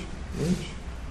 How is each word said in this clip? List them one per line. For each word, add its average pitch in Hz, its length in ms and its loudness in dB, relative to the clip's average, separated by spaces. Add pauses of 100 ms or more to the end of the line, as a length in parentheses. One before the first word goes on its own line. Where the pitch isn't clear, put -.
(380)
Понимаете? 170 240 4 (500)